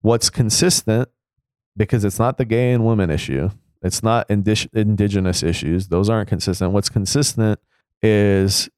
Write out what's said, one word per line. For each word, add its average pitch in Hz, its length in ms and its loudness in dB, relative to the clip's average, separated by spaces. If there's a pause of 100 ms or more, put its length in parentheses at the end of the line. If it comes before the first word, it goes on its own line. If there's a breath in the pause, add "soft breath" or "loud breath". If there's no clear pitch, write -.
what's 113 300 2
consistent, 117 760 0 (680)
because 104 280 0
it's 101 140 -2
not 123 200 0
the 135 60 0
gay 120 280 0
and 117 140 2
women 104 240 2
issue, 73 400 -2 (320)
it's - 200 -4
not 113 280 0
indi-, 104 420 0
indigenous 101 720 0
issues, 87 460 -2
those 92 200 2
aren't 110 200 0
consistent. 92 440 -2
What's 101 160 0
consistent 110 720 0 (420)
is 101 760 2